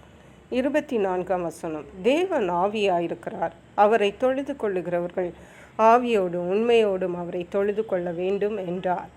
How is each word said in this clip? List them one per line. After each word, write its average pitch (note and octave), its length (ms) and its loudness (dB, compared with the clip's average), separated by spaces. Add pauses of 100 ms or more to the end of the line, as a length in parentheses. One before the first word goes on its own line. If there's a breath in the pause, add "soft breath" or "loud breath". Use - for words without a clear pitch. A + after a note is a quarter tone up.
(500 loud breath)
இருபத்தி B3+ 460 -2
நான்காம் F#3 460 0
வசனம். E3 420 -8 (180)
"தேவன் C#4+ 480 2
ஆவியாயிருக்கிறார். F3 1000 0 (240)
அவரை G#3 420 4
தொழுது C4+ 400 -2
கொள்ளுகிறவர்கள் F3 760 -4 (460 loud breath)
ஆவியோடும் G#3+ 680 4
உண்மையோடும் G3+ 680 2
அவரை F3 320 -6
தொழுது G#3 380 -2
கொள்ள F3+ 240 -2
வேண்டும்" F#3+ 460 -2
என்றார். F3+ 600 -4